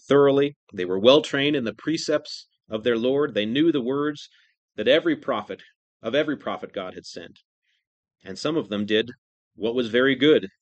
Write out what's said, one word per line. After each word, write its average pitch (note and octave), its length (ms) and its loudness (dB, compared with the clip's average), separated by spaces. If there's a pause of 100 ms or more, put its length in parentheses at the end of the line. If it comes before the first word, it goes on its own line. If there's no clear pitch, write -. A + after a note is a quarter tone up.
thoroughly. C#3 480 4 (160)
They F#2 140 -6
were F#2 120 -4
well B2+ 220 8
trained D3 340 -2
in C3 100 -4
the G#2+ 100 -6
precepts - 720 -6 (240)
of G#2+ 120 -6
their A#2 140 0
Lord. C3 380 0
They G#2 100 0
knew C#3+ 280 0
the D3 100 -2
words C#3+ 480 -6 (460)
that G#2+ 120 -2
every D#3+ 280 2
prophet, G2+ 460 -6 (400)
of A#2 120 -4
every D3 220 0
prophet G2 360 -8
God F#2 220 -10
had F2 100 -16
sent. F2+ 360 -18 (840)
And F#2+ 140 -14
some D3+ 180 -4
of A2 140 -4
them G#2 160 -2
did A2 240 0 (440)
what A#2 200 -4
was B2 140 -2
very B2+ 260 2
good. B2 340 4 (140)